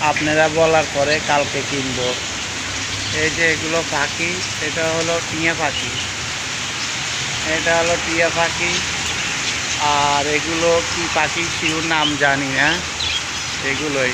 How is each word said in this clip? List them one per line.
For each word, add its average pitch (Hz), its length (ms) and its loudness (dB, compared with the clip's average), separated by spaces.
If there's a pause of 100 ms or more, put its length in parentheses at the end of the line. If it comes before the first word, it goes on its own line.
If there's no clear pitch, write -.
(100)
আপনারা 151 340 4 (140)
বলার 160 360 6
পরে 143 200 4 (160)
কালকে 143 300 2 (100)
কিনবো। 131 380 -2 (1120)
এই 156 140 4
যে 165 80 2 (100)
এগুলো 160 240 -2 (160)
পাখি, 147 360 0 (360)
এটা 160 180 -2 (120)
হলো 165 180 0 (140)
টিয়া 160 340 0
পাখি, - 280 -2 (1700)
এটা 165 220 2
হলো 170 160 2 (100)
টিয়া 165 240 2 (100)
পাখি। 170 340 0 (1200)
আর 143 320 4
এগুলো 165 440 2 (200)
কি 175 140 -2 (100)
পাখি 160 300 2 (120)
শিওর 160 260 0 (120)
নাম 151 120 2 (160)
জানি 139 360 4
না, 143 100 4 (1000)
এগুলোই। 135 440 0